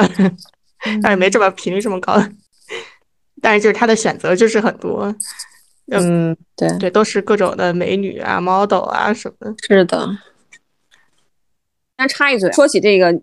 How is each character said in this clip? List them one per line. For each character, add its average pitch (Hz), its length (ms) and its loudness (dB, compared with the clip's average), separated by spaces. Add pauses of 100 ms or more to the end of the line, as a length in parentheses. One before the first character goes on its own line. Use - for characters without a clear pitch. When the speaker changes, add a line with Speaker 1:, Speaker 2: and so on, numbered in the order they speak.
(200)
Speaker 1:
嗯。 185 180 2 (640)
Speaker 2:
但 214 120 2
是 - 20 2
没 185 140 2
这 208 100 2
么 196 120 4
频 185 220 -8
率 196 80 -2
这 220 80 -4
么 185 120 -4
高， 196 200 2 (1200)
但 220 140 2
是 208 60 2
就 214 80 4
是 202 40 2
他 226 140 0
的 220 80 4
选 196 220 -2
择 170 180 0
就 214 140 4
是 220 100 0
很 214 180 -2
多。 202 380 -6 (760)
Speaker 1:
嗯， 170 460 0 (220)
对。 165 120 0 (100)
Speaker 2:
对， 185 120 -2
都 208 100 2
是 214 200 -2
各 247 160 0
种 - 180 0
的 175 180 -2
美 180 220 -2
女 196 240 -4
啊、 - 220 -4
model 190 480 0
啊 - 240 -2
什 - 160 -8
么 - 100 -20
的。 214 160 -10 (100)
Speaker 1:
是 190 200 4
的。 170 200 -2 (1900)
Speaker 3:
先 262 120 -2
插 285 200 0
一 262 80 0
嘴， 190 140 0
说 294 160 4
起 214 120 2
这 196 200 4
个， 175 240 4